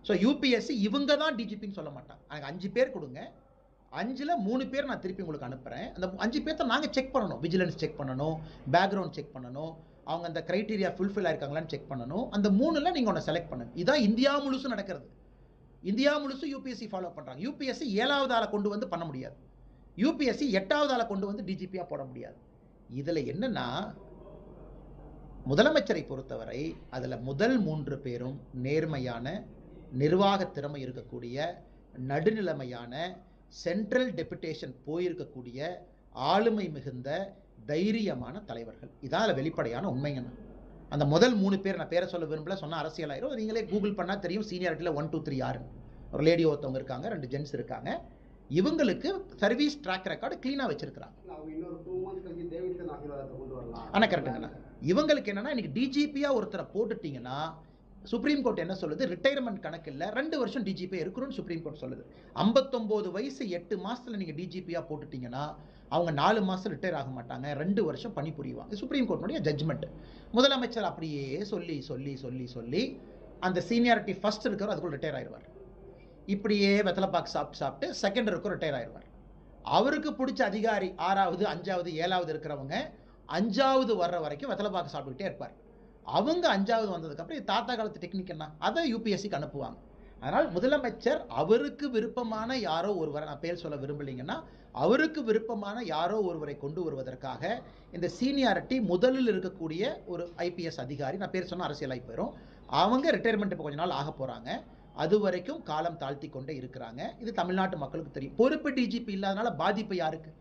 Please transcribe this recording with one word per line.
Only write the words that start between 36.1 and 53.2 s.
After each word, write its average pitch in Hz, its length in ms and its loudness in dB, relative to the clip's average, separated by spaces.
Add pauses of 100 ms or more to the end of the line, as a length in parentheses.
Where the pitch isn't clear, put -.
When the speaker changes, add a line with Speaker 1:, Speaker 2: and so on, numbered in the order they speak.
Speaker 1:
ஆளுமை 196 580 4
மிகுந்த, 139 680 -6 (300)
தைரியமான 175 760 0
தலைவர்கள். 117 460 -10 (120)
இதான் 143 140 -2
அதுல 202 180 4
வெளிப்படையான 139 560 0
உண்மைங்கண்ணா. 131 440 -2 (560)
அந்த 147 160 4
முதல் 196 300 8
மூணு 196 240 4
பேர் 190 160 0
நான் 165 120 -4
பேரை 175 200 2
சொல்ல 160 280 -4
விரும்பல, 156 180 -4
சொன்னா 160 300 -4
அரசியலாயிரும். 156 500 -4
நீங்களே 220 280 -2
Google 202 340 0
பண்ணா 185 200 0
தெரியும், 190 340 -2
சீனியாரிட்டில 175 440 0
ஒன், 156 160 0
டூ, 156 120 -2
த்ரீ 143 120 -4
யாருன்னு. 127 340 -2 (440)
ஒரு - 120 0
லேடி 165 220 8
ஒருத்தவங்க 143 300 2
இருக்காங்க, 127 340 -4
ரெண்டு 156 180 -6
ஜென்ட்ஸ் 139 260 -4
இருக்காங்க. 131 480 -6 (480)
இவங்களுக்கு 285 720 2 (140)
சர்வீஸ் 247 440 2
ட்ராக் 185 260 -4
ரெக்கார்டு 185 300 -4 (100)
கிளீனா 269 200 -2
வச்சிருக்கிறாங்க. - 560 -6
Speaker 2:
இல்ல, - 120 -14
அவங்க - 200 -12
இன்னொரு 330 320 -8
டூ 254 180 -4
மந்த்ஸ் - 220 -8
கழிச்சு 165 260 -8
டேவிட்சன் 170 380 -4
ஆசீர்வாதத்தை 139 500 -8